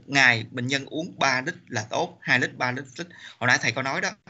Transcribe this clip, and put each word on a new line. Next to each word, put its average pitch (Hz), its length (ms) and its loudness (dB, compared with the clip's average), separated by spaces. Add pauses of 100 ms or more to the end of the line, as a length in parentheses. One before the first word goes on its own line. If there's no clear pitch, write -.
ngày 123 460 4
bệnh 123 160 -6
nhân 143 180 -2
uống 165 340 -8
ba 127 260 2
lít 175 100 -6 (120)
là 113 220 -4
tốt, 165 320 -2
hai 131 180 2
lít, 127 180 -4
ba 127 140 -2
lít, 131 140 -8 (120)
lít. 175 100 -10 (300)
Hồi 120 100 -2
nãy 131 140 6
thầy 120 100 0
có 131 100 -4
nói 139 200 -4
đó 196 80 -2 (200)